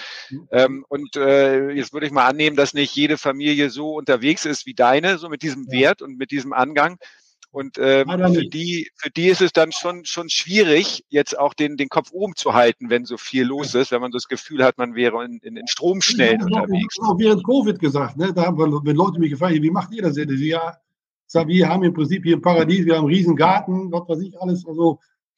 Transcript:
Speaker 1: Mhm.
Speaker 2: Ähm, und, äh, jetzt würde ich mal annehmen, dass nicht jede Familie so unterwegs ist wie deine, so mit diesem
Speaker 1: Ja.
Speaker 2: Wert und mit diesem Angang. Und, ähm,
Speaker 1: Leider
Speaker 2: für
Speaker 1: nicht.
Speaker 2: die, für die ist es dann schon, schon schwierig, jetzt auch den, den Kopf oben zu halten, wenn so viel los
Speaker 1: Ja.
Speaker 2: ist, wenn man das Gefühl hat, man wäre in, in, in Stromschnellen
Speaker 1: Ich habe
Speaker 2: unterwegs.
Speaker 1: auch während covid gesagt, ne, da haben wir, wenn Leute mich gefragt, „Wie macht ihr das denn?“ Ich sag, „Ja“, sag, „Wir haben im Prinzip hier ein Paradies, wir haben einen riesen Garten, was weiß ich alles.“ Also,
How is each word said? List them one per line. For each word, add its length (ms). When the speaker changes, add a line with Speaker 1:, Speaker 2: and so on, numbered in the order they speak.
Speaker 1:
Mhm. 240
Speaker 2:
Ähm, 380
und, 260
äh, 540
jetzt 240
würde 120
ich 60
mal 140
annehmen, 300
dass 180
nicht 200
jede 220
Familie 540
so 240
unterwegs 500
ist 220
wie 80
deine, 420
so 140
mit 120
diesem 280
Speaker 1:
Ja. 100
Speaker 2:
Wert 220
und 160
mit 120
diesem 220
Angang. 460
Und, 260
ähm, 280
Speaker 1:
Leider 220
Speaker 2:
für 140
Speaker 1:
nicht. 120
Speaker 2:
die, 400
für 160
die 160
ist 140
es 120
dann 200
schon, 320
schon 240
schwierig, 800
jetzt 280
auch 160
den, 240
den 120
Kopf 240
oben 240
zu 180
halten, 360
wenn 140
so 120
viel 280
los 280
Speaker 1:
Ja. 80
Speaker 2:
ist, 100
wenn 100
man 120
das 160
Gefühl 340
hat, 160
man 160
wäre 300
in, 180
in, 140
in 100
Stromschnellen 800
Speaker 1:
Ich 100
habe 60
Speaker 2:
unterwegs. 380
Speaker 1:
auch 180
während 260
covid 360
gesagt, 360
ne, 160
da 120
haben 120
wir, 100
wenn 100
Leute 240
mich 120
gefragt, 240
„Wie 160
macht 200
ihr 120
das 120
denn?“ 160
Ich 80
sag, 80
„Ja“, 300
sag, 220
„Wir 200
haben 140
im 100
Prinzip 300
hier 140
ein 40
Paradies, 460
wir 80
haben 120
einen 80
riesen 200
Garten, 560
was 180
weiß 120
ich 200
alles.“ 240
Also, 360